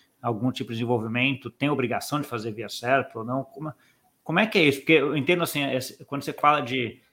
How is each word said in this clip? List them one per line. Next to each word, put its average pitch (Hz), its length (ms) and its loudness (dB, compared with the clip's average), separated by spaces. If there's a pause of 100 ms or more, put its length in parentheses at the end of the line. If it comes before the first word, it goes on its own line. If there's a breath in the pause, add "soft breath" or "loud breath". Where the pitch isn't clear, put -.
(220 soft breath)
algum 120 300 0
tipo - 180 -6
de 117 60 -6
desenvolvimento, 120 760 -2
tem 139 200 -2
obrigação 127 520 -2
de 143 60 -8
fazer 113 240 -6
via 104 180 -8
serp 123 460 0
ou 113 100 -8
não? 131 180 -2
Como, 156 300 -12 (500 soft breath)
como 165 160 0
é 220 80 4
que 214 120 2
é - 20 6
isso? 139 180 4
Porque - 140 4
eu 147 240 4
entendo 170 260 2
assim, 147 200 -2
é, 127 160 -2 (260)
quando 139 180 -6
você 156 80 -6
fala 147 300 4
de 123 400 -4 (120)